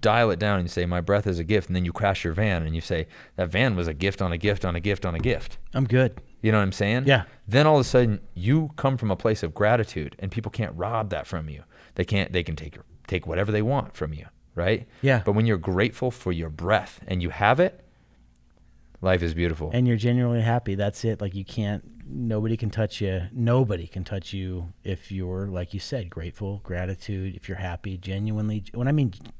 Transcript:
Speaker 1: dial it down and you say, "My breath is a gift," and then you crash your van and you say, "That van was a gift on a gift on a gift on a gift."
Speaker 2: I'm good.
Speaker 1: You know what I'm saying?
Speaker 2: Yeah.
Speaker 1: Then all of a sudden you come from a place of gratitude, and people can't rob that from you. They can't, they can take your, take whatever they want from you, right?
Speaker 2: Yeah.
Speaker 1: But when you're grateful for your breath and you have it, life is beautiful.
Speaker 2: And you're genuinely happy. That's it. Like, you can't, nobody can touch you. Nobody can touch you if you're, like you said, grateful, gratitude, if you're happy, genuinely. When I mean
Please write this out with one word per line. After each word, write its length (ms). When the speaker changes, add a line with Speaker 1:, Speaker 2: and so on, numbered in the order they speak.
Speaker 1:
dial 300
it 80
down 220
and 60
you 20
say, 180
"My 140
breath 260
is 140
a 40
gift," 240
and 60
then 100
you 80
crash 300
your 100
van 300
and 140
you 40
say, 280
"That 160
van 240
was 140
a 40
gift 300
on 80
a 80
gift 260
on 120
a 40
gift 240
on 120
a 20
gift." 400
Speaker 2:
I'm 120
good. 340
Speaker 1:
You 100
know 80
what 60
I'm 80
saying? 340
Speaker 2:
Yeah. 180
Speaker 1:
Then 220
all 80
of 60
a 20
sudden 360
you 420
come 200
from 160
a 40
place 260
of 120
gratitude, 640
and 120
people 200
can't 260
rob 340
that 160
from 220
you. 140
They 80
can't, 280
they 100
can 140
take 180
your, 100
take 220
whatever 240
they 100
want 320
from 180
you, 140
right? 320
Speaker 2:
Yeah. 220
Speaker 1:
But 80
when 140
you're 120
grateful 520
for 220
your 180
breath 560
and 160
you 80
have 300
it, 240
life 220
is 120
beautiful. 380
Speaker 2:
And 140
you're 100
genuinely 460
happy. 320
That's 300
it. 160
Like, 140
you 100
can't, 380
nobody 480
can 140
touch 300
you. 220
Nobody 540
can 180
touch 280
you 400
if 280
you're, 340
like 280
you 60
said, 300
grateful, 540
gratitude, 720
if 120
you're 100
happy, 400
genuinely. 640
When 140
I 40
mean 220